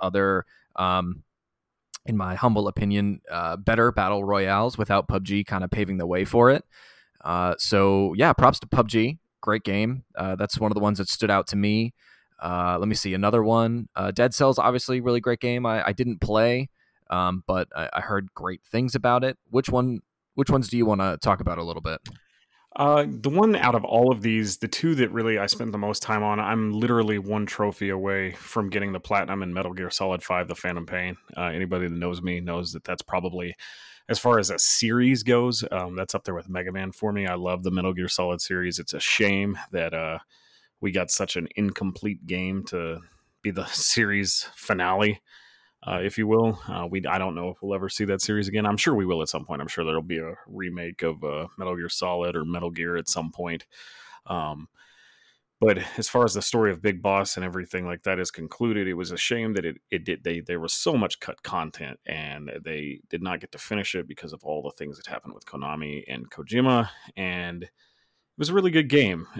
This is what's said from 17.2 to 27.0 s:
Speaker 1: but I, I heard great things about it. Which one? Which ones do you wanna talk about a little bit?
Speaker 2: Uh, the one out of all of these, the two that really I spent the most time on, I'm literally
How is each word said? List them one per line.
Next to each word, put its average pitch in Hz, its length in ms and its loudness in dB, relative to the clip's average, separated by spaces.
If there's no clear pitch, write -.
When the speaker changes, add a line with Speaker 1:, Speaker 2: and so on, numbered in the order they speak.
Speaker 1:
but 92 280 0
I, 80 180 -4
I - 80 -2
heard 98 340 -4
great 90 300 -10
things 120 300 0
about 123 300 2
it. 131 120 -2
Which 131 180 2
one? 123 320 2
Which 135 160 2
ones 131 180 4
do 120 80 -2
you 117 100 4
wanna 95 300 2
talk 95 240 2
about 85 180 -2
a 85 60 -6
little 82 180 -8
bit? 80 180 -6
Speaker 2:
Uh, 147 320 6
the 135 220 -2
one 202 260 6
out 123 180 4
of 110 100 2
all 123 280 6
of 107 100 0
these, 110 360 2
the 113 100 -4
two 165 260 2
that 123 160 2
really 113 260 2
I 101 100 0
spent 113 260 -2
the 104 60 -2
most 104 220 0
time 107 220 0
on, 104 160 2
I'm 107 320 0
literally 107 480 2